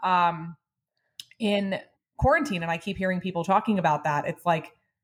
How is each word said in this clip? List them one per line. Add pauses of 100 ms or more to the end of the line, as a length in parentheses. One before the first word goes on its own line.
um, (840)
in (380)
quarantine.
And
I
keep
hearing
people
talking
about
that.
It's
like, (280)